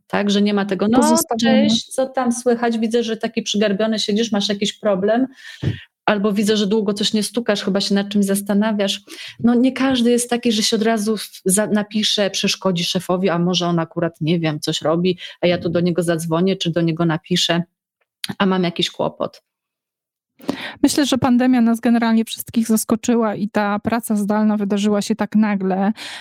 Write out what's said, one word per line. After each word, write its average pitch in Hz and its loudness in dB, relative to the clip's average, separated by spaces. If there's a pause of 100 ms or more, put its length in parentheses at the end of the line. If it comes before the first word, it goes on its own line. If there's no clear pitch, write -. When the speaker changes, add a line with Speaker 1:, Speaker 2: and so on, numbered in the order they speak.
Speaker 1:
tak? 202 0
Że 202 2
nie 208 2
ma 196 0
tego, 196 -2
„No, 240 4
Speaker 2:
Pozostawiony. 277 4
Speaker 1:
cześć, 233 0
co 262 -2
tam 254 -2
słychać? 233 0
Widzę, 226 0
że 226 -4
taki 226 -4
przygarbiony 214 0
siedzisz, 208 -2
masz 202 0
jakiś 208 -2
problem”, 214 0 (800)
albo 208 2
„Widzę, 214 2
że 208 0
długo 208 0
coś 208 -2
nie 214 0
stukasz, 208 -2
chyba 196 0
się 202 0
nad 202 0
czymś 202 2
zastanawiasz”. 202 0 (380)
No, 240 4
nie 247 4
każdy 247 2
jest 240 0
taki, 240 0
że 208 0
się 226 0
od 208 -2
razu 214 0
w-, - -14
za-, 202 0
napisze, 208 0
przeszkodzi 185 -2
szefowi, 185 -2
a 170 0
może 175 0
on 170 2
akurat, 165 -4
nie 165 0
wiem, 156 -2
coś - -4
robi, 175 0 (220)
a 175 0
ja 175 2
tu 180 -6
do 170 0
niego 175 0
zadzwonię, 170 0
czy 180 -4
do 170 0
niego 165 0
napiszę, 170 0 (760)
a 202 2
mam 185 2
jakiś 170 -2
kłopot. - -6 (1400)
Speaker 2:
Myślę, 285 2
że 262 0
pandemia 254 4
nas 233 2
generalnie 226 2
wszystkich - -4
zaskoczyła 220 0
i 208 -4
ta 208 0
praca 226 -4
zdalna 208 0
wydarzyła 202 0
się 214 -4
tak 208 -2
nagle. 196 2 (280)